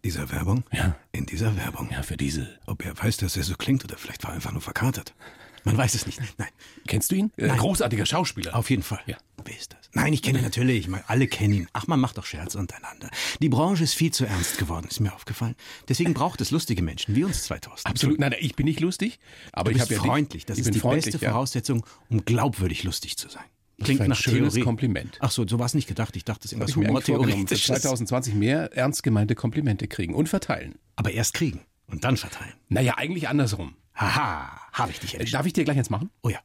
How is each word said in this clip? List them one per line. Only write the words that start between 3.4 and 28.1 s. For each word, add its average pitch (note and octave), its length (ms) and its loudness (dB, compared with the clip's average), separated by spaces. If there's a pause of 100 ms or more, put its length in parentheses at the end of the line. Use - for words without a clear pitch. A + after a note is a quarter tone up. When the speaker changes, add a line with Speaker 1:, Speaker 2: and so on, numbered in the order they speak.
Speaker 1:
so E2+ 140 -2
klingt - 280 0
oder - 120 -8
vielleicht - 260 -12
war - 80 -6
er E2+ 60 -8
einfach - 160 -6
nur - 80 -4
verkatert. - 540 -2 (500)
Man G#2 140 4
weiß B2 160 4
es A2 120 -2
nicht. - 140 -8 (180)
Nein. G#2 100 -6 (380)
Speaker 2:
Kennst - 240 0
du F#3+ 60 4
ihn? G#3 220 2
Äh, - 100 0
Speaker 1:
Nein. B2+ 100 4
Speaker 2:
großartiger G#2+ 460 2
Schauspieler. G#2+ 500 -2
Speaker 1:
Auf A#2 160 0
jeden G#2 120 4
Fall. - 240 -6
Speaker 2:
Ja. - 100 -6 (280)
Speaker 1:
Wer - 120 -16
ist - 160 -14
das? - 80 -20 (140)
Nein, D3 180 4
ich C#3 100 2
kenne C3 160 2
ihn B2 60 2
natürlich. B2 360 2
Ich E2 80 -6
meine, F#2 200 -6
alle B2 180 4
kennen G#2 280 4
ihn. F2+ 180 0
Ach, - 140 -6
man D3+ 140 2
macht - 180 0
doch - 80 -10
Scherze E2+ 320 -8
untereinander. - 500 -10 (320)
Die D3+ 80 4
Branche D#3+ 340 4
ist D3 120 2
viel D#3+ 180 2
zu B2+ 140 0
ernst F#2 320 -2
geworden, E2 320 -4
ist - 100 -6
mir G2+ 140 0
aufgefallen. A#2 400 -6 (340)
Deswegen E3 240 2
braucht D3 300 0
es - 80 -2
lustige B2 320 0
Menschen, F2 340 -2
wie F3+ 80 4
uns - 200 -2
zwei, - 140 -6
Thorsten. - 300 -10
Speaker 2:
Absolut. - 320 2
Nein, C#3 120 2
nein, F#2+ 100 -4
ich C#3 140 -2
bin C3+ 100 2
nicht D#3+ 140 0
lustig, F#3 380 -2 (340)
aber G2 180 0
Speaker 1:
Du B2 60 4
Speaker 2:
ich B2 60 4
Speaker 1:
bist A2 80 0
Speaker 2:
hab A2 60 2
ja F#2+ 60 0
dich. - 40 2
Speaker 1:
freundlich. C#3 400 0
Das G2+ 120 -4
Speaker 2:
Ich - 20 -2
Speaker 1:
ist - 60 -2
Speaker 2:
bin G#2 80 2
Speaker 1:
die G#2+ 60 4
Speaker 2:
freundlich, C3 340 2
Speaker 1:
beste - 100 -2
Speaker 2:
ja. G#2+ 80 2
Speaker 1:
Voraussetzung, B2 520 0 (260)
um A2+ 160 2
glaubwürdig A2 580 2
lustig - 320 -4
zu - 140 -10
sein. - 140 -16 (320)
Speaker 2:
Das - 100 -2
Speaker 1:
Klingt C3+ 140 4
Speaker 2:
ist G#2 40 4
ein C#3 60 4
Speaker 1:
nach B2 60 4
Speaker 2:
schönes C3+ 380 4
Speaker 1:
Theorie. A#2+ 100 2
Speaker 2:
Kompliment. A2 540 0
Speaker 1:
Ach B2+ 140 0
so, A#2 160 2
so A#2 100 2
war's A#2+ 160 0
nicht C#3+ 140 2
gedacht. G#2+ 260 -2
Ich F2 100 -8
dachte, G#2+ 180 -6
das G#2+ 100 -10
ist A2+ 80 -6
Speaker 2:
Hab - 80 0
Speaker 1:
irgendwas - 20 0
Speaker 2:
ich - 60 0
mir G#2+ 120 4
eigentlich - 180 2
vorgenommen, B2 200 4
für G2+ 280 2
Speaker 1:
Humortheoretisches. B2+ 280 0
Speaker 2:
zweitausendzwanzig B2 520 0